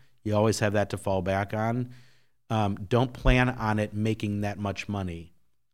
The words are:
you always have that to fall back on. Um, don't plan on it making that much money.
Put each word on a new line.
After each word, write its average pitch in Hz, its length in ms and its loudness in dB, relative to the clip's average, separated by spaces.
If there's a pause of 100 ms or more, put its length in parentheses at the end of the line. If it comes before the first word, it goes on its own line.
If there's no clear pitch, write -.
(240)
you 104 120 0
always 107 220 4
have 104 160 2
that 101 160 0
to 101 80 -4
fall 95 240 -2
back 98 320 0
on. 117 360 -2 (600)
Um, 107 240 0 (140)
don't 123 260 2
plan 127 340 4
on 110 300 -2
it 107 160 -2
making 104 480 -2
that 101 160 -4
much 101 320 -6
money. 87 420 -6 (420)